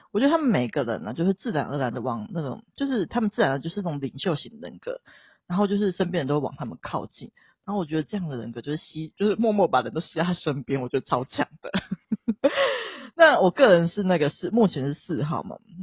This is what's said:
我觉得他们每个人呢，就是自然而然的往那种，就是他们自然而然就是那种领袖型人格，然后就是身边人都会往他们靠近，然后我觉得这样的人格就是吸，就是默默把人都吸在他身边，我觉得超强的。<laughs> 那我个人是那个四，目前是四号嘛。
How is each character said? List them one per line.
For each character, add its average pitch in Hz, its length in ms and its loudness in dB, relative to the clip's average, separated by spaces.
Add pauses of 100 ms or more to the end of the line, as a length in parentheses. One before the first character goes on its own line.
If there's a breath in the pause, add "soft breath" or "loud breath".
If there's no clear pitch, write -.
(120)
我 202 60 -2
觉 247 60 4
得 285 80 6
他 330 60 4
们 294 100 0
每 131 200 4
个 139 140 -2
人 110 220 -4
呢， 107 80 -6
就 165 140 -2
是 196 80 4
自 - 180 -6
然 147 140 0
而 135 100 -4
然 127 160 -2
的 123 80 -6
往 113 320 -4
那 165 100 -4
种， 131 220 -8 (100)
就 277 120 -4
是 247 180 0
他 - 160 -2
们 214 80 2
自 220 140 0
然 143 80 4
而 135 40 0
然 139 60 -4
就 160 80 -8
是 202 140 -6
那 175 80 -4
种 143 100 -4
领 135 180 -6
袖 170 160 0
型 - 280 -8
人 90 180 -14
格， - 220 -8 (440 soft breath)
然 180 120 -2
后 202 80 4
就 196 100 0
是 202 160 2
身 175 180 -2
边 170 100 -2
人 135 60 -2
都 143 140 2
会 131 60 -2
往 - 100 -8
他 - 80 -8
们 113 160 -10
靠 - 240 -6
近， - 260 -16 (360 soft breath)
然 196 80 -4
后 208 40 0
我 180 60 0
觉 156 120 -4
得 156 60 2
这 208 140 -8
样 180 120 -4
的 131 100 -6
人 117 120 -8
格 117 120 -10
就 147 100 -6
是 156 60 -2
吸， 156 400 -10
就 208 100 2
是 196 80 2
默 220 160 2
默 202 160 4
把 127 140 4
人 117 100 -6
都 151 80 -4
吸 - 140 -10
在 160 100 0
他 180 80 0
身 143 300 -4
边， 135 180 -2
我 123 80 -6
觉 139 100 0
得 - 80 -4
超 127 180 0
强 - 220 -4 (140)
的。 - 120 -12
<laughs> - 800 -2 (640 loud breath)
那 311 260 8
我 180 100 6
个 269 180 6
人 170 200 6
是 202 140 -4
那 185 140 2
个 147 140 2
四， - 200 -6
目 220 180 4
前 135 180 -4
是 143 80 -2
四 - 280 -4
号 143 200 -2
嘛。 - 160 -14 (240)